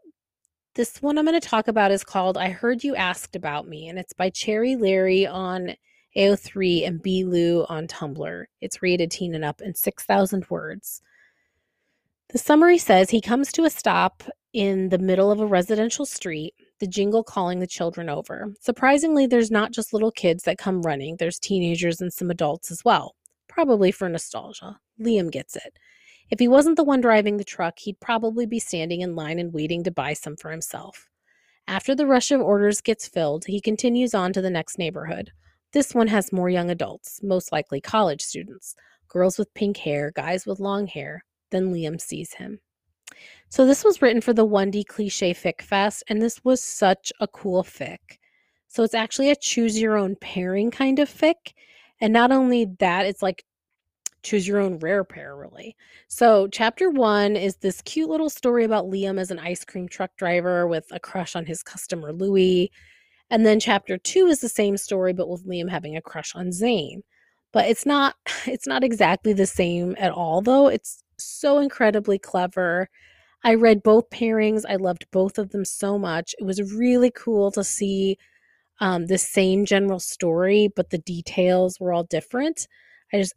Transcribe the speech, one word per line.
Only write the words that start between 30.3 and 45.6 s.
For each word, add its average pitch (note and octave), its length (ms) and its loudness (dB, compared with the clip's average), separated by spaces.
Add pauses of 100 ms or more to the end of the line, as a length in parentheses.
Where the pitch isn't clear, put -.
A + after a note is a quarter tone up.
for D#3+ 160 -14
himself." - 580 -14 (580)
After G3 280 -2
the C#4+ 120 0
rush C4 240 4
of C4+ 100 2
orders G#3 400 2
gets - 260 -4
filled, D#3 380 -2
he G3+ 160 -4
continues A#3+ 520 0
on F#3 200 0
to F#3+ 80 -2
the F#3 80 -2
next E3+ 280 -6
neighborhood. E3+ 540 -8 (420)
This C#4+ 200 0
one A3+ 140 4
has G#3 240 0
more F3+ 180 0
young F3 200 0
adults, D#3+ 520 -8
most F#3+ 300 -2
likely C#3+ 300 -4
college F3+ 400 0
students, - 540 -12 (340)
girls F3+ 280 0
with - 160 -4
pink G3+ 240 -2
hair, D3 380 -4
guys E3 300 -6
with G3 140 -8
long G3 280 -4
hair. D3+ 360 -14 (280)
Then F#3 220 0
Liam E3 260 -6
sees - 340 -12
him. G#3 260 -14 (880)
So C4 160 4
this C4+ 180 4
was G#4 180 4
written A#3 200 4
for A#3+ 120 2
the A3 120 6
one G3+ 260 2
D G3+ 120 -2
Cliche G3 500 -2
Fic - 280 -6